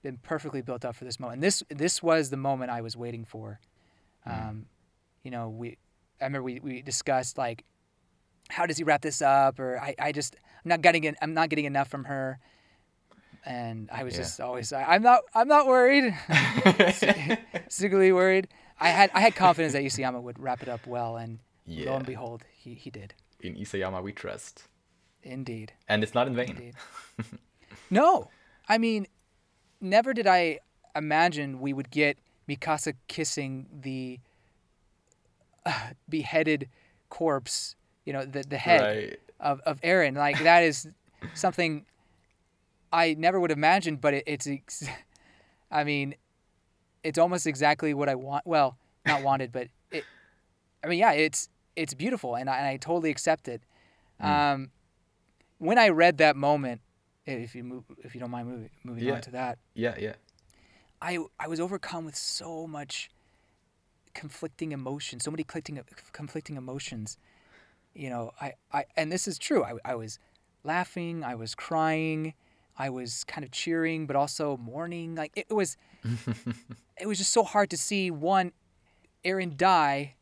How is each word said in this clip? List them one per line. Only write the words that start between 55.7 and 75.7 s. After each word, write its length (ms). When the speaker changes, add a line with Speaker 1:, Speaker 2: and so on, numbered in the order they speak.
Speaker 1:
I 120
read 280
that 180
moment, 460
i-, 40
if 240
you 80
move, 200
if 100
you 60
don't 120
mind 180
moving, 200
moving 220
Speaker 2:
Yeah. 80
Speaker 1:
on 80
to 100
that, 260
Speaker 2:
Yeah, 260
yeah. 140
Speaker 1:
I, 160
I 80
was 120
overcome 460
with 100
so 520
much 420
conflicting 580
emotions, 520
so 80
many 120
conflicting, 360
conflicting 460
emotions. 600
You 140
know, 220
I, 120
I, 140
and 160
this 160
is 120
true. 240
I, 100
I 100
was 240
laughing, 600
I 120
was 200
crying, 800
I 120
was 340
kind 200
of 80
cheering, 560
but 80
also 420
mourning. 580
Like, 200
it, 140
it 40
was, 240